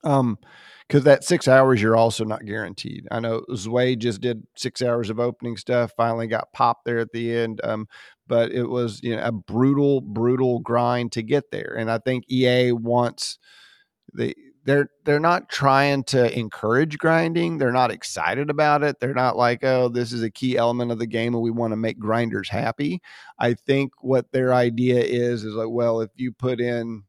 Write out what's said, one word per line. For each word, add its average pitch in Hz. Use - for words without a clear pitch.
Um, 135
'cause 143
that 147
six -
hours, 131
you're 113
also 113
not 110
guaranteed. 101
I 117
know 113
Zwei 120
just 110
did 117
six -
hours 120
of 110
opening 120
stuff, 120
finally 117
got 110
popped 120
there 117
at 113
the 117
end. 113
Um, 110
but 117
it 123
was, 120
you 117
know, -
a 120
brutal, 135
brutal 120
grind 120
to 117
get 135
there. -
And 113
I 113
think 127
E 127
A 123
wants 120
the, -
they're, 139
they're 147
not 170
trying 139
to 123
encourage 123
grinding. 165
They're 131
not 123
excited 104
about 147
it. 147
They're 127
not 127
like, 120
"Oh, 127
this 120
is 120
a 113
key 127
element 120
of 113
the 117
game 113
and 117
we 117
wanna 113
make 113
grinders 110
happy." 143
I 120
think 139
what 127
their 127
idea 123
is, 120
is 107
like, 113
"Well, 117
if 107
you 127
put 127
in 117